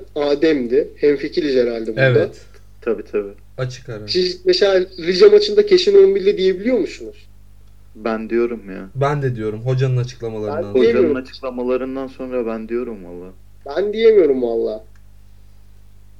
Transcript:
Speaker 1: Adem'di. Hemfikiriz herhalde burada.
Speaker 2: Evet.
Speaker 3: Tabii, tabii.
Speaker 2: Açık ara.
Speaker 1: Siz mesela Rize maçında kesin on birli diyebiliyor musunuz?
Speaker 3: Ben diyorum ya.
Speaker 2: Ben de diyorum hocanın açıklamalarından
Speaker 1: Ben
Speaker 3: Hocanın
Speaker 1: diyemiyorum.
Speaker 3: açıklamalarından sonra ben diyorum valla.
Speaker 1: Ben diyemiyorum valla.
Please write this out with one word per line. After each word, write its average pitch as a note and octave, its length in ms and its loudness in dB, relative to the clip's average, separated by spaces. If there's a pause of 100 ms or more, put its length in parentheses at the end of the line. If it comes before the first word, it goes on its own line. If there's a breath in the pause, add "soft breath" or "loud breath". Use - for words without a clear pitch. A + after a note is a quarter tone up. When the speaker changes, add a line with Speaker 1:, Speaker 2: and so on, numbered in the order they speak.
(160)
Speaker 1:
Adem'di. C#3+ 800 0
Hemfikiriz D3 600 0
herhalde A#2 360 0
burada. C3 140 2
Speaker 2:
Evet. - 360 2 (400)
Speaker 3:
Tabii, G#2 220 -4
tabii. G2+ 300 -6 (240)
Speaker 2:
Açık B2+ 320 -8
ara. G#2+ 180 -12
Speaker 1:
Siz F3+ 380 -2
mesela F#3 400 2 (140)
Rize F#3 300 6
maçında G#3 360 4
kesin G3 380 6
on G3 120 4
birli F#3 220 0
diyebiliyor F#3+ 400 0
musunuz? A#2+ 380 -8 (800)
Speaker 3:
Ben A2 340 -6
diyorum A#2 320 -2 (100)
ya. F#2+ 240 -14
Speaker 2:
Ben C#3+ 260 -2
de B2+ 140 -2
diyorum G#2+ 260 -6
hocanın B2+ 360 -2
açıklamalarından A#2 680 -6
Speaker 1:
Ben G3+ 160 -2
Speaker 3:
Hocanın B2 40 4
Speaker 1:
diyemiyorum. D3 320 2
Speaker 3:
açıklamalarından B2+ 920 -6
sonra B2+ 380 -6
ben A2+ 240 -8
diyorum A#2 360 -8
valla. F2 280 -16 (320)
Speaker 1:
Ben F3+ 280 -4
diyemiyorum G3+ 480 4
valla. A2+ 420 -2 (1400)